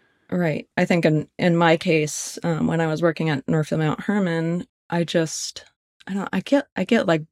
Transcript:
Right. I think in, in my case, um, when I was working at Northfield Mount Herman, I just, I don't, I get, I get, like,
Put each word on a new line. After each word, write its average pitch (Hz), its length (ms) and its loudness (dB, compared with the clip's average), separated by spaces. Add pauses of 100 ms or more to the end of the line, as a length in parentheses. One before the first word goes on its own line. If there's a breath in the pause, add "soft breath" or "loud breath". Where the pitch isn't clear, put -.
(320)
Right. 175 360 -2 (100)
I 180 80 2
think 175 200 2
in, 156 220 2 (100)
in 175 200 2
my 170 200 4
case, 156 640 -2
um, 160 240 0
when 165 140 0
I 160 60 0
was 156 140 -2
working 160 280 0
at - 180 -2
Northfield 160 340 0
Mount 151 200 0
Herman, 170 640 0 (240)
I 170 140 0
just, - 640 -4 (420)
I 190 60 -6
don't, 196 180 -4
I 190 80 0
get, - 280 0 (100)
I 190 80 -2
get, 226 220 2
like, 165 240 2